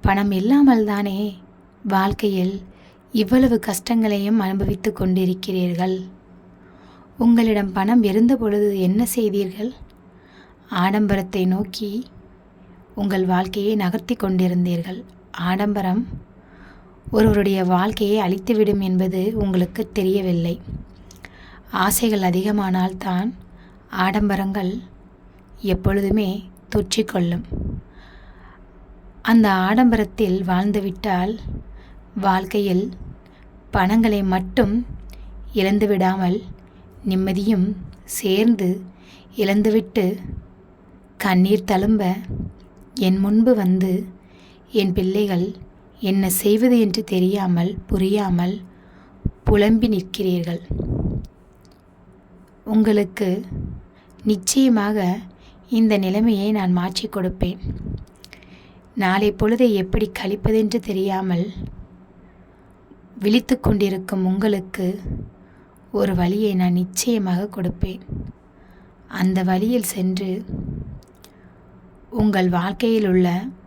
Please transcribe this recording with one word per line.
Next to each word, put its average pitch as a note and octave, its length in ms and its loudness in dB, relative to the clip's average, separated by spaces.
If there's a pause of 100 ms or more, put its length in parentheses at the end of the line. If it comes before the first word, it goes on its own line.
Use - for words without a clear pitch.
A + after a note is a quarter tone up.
பணம் G3+ 300 2
இல்லாமல் A#3 540 4
தானே G3+ 540 -4 (460)
வாழ்க்கையில் G3 760 0 (500)
இவ்வளவு A#3 460 2
கஷ்டங்களையும் G#3+ 800 0
அனுபவித்துக் G3+ 640 -2
கொண்டிருக்கிறீர்கள். F#3 1000 -2 (1160)
உங்களிடம் A3+ 520 2
பணம் G#3 300 2
இருந்த A3+ 340 4
பொழுது G#3 420 0
என்ன F#3+ 280 2
செய்தீர்கள்? G#3 680 -4 (960)
ஆடம்பரத்தை F#3 800 0
நோக்கி G3+ 580 -4 (880)
உங்கள் F#3+ 320 0
வாழ்க்கையை F#3 480 0
நகர்த்தி G3 400 -2
கொண்டிருந்தீர்கள். F3+ 920 -2 (260)
ஆடம்பரம் F#3+ 760 -2 (1040)
ஒருவருடைய G3+ 540 2
வாழ்க்கையை G3+ 540 2
அழித்துவிடும் G3+ 600 0
என்பது F#3 540 0
உங்களுக்கு G3 580 -2
தெரியவில்லை. F#3 680 0 (1120)
ஆசைகள் G3+ 500 0
அதிகமானால்தான் F#3 1120 0 (580)
ஆடம்பரங்கள் G3 880 -2 (800)
எப்பொழுதுமே G3 920 -2 (260)
தொற்றிக்கொள்ளும். F#3+ 680 -2 (1800)
அந்த A3 300 6
ஆடம்பரத்தில் G3+ 920 2
வாழ்ந்துவிட்டால் G3 960 -2 (840)
வாழ்க்கையில் F#3+ 680 0 (800)
பணங்களை G#3 520 2
மட்டும் G3 640 0 (680)
இழந்துவிடாமல் F#3+ 880 2 (600)
நிம்மதியும் F#3+ 720 0 (300)
சேர்ந்து G3 800 0 (540)
இழந்துவிட்டு G#3 840 0 (1000)
கண்ணீர் F#3+ 500 2
தளும்ப G3 500 2 (800)
என் F#3 240 2
முன்பு A3 360 4
வந்து, F#3 520 0 (640)
"என் F#3+ 220 0
பிள்ளைகள் F#3+ 640 -2 (440)
என்ன F#3+ 300 0
செய்வது A3 500 4
என்று G#3+ 240 0
தெரியாமல், F#3 720 0 (100)
புரியாமல் F#3+ 760 0 (840)
புலம்பி G#3+ 420 4
நிற்கிறீர்கள்." F3+ 720 -2 (2000)
உங்களுக்கு G#3 800 2 (800)
நிச்சயமாக G#3+ 920 2 (500)
இந்த A3 300 4
நிலைமையை G3+ 540 2
நான் F#3+ 200 0
மாற்றிக் F#3 440 -2
கொடுப்பேன். F#3 420 -2 (1400)
நாளை G3+ 380 0
பொழுதை A3+ 400 2
எப்படி F#3+ 460 0
கழிப்பதென்று A3 600 0
தெரியாமல் F#3+ 720 -2 (1700)
விழித்துக் A3 440 2
கொண்டிருக்கும் F#3+ 600 0
உங்களுக்கு F#3+ 760 -2 (920)
ஒரு G3 220 0
வழியை G3 400 0
நான் F3+ 180 2
நிச்சயமாக F#3 800 -2
கொடுப்பேன். F#3 480 -4 (1080)
அந்த F#3 340 0
வழியில் G#3 400 0
சென்று F#3 640 -4 (1700)
உங்கள் G#3 380 2
வாழ்க்கையில் G3 600 0
உள்ள F#3 400 2 (180)